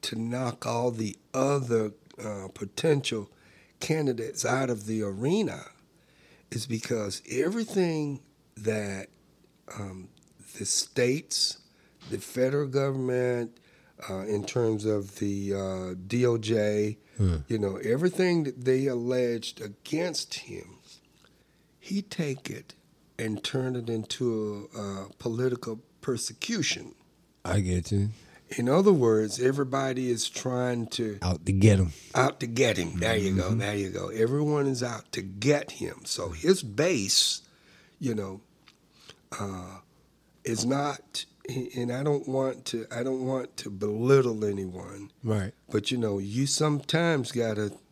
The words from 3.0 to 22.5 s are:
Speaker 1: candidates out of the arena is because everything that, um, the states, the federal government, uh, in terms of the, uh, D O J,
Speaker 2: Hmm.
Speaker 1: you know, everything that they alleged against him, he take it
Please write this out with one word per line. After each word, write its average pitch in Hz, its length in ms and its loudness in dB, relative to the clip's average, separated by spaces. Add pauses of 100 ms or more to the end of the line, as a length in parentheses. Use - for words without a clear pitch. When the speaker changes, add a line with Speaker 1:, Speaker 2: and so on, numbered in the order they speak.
Speaker 1:
candidates 131 640 0
out 127 260 2
of 107 160 -4
the 110 160 -2
arena 123 640 0 (880)
is 110 140 -6
because 113 640 -4
everything 165 920 0 (360)
that, 104 520 -4 (680)
um, 92 320 -12 (500)
the 107 60 -6
states, - 920 0 (500)
the 110 100 -6
federal 135 500 0
government, 127 880 0 (500)
uh, 95 180 -4
in 104 180 0
terms 110 400 2
of 104 340 0
the, 101 360 -2
uh, 95 400 -4 (120)
D 120 180 2
O 117 140 4
J, 107 600 2 (200)
Speaker 2:
Hmm. 92 180 4 (100)
Speaker 1:
you 117 120 0
know, 98 180 0
everything 175 680 2
that 127 200 -6
they 131 220 4
alleged 120 760 0
against 156 720 -4
him, - 440 -12 (1000)
he 196 220 -4
take 147 480 -4
it - 260 -12 (440)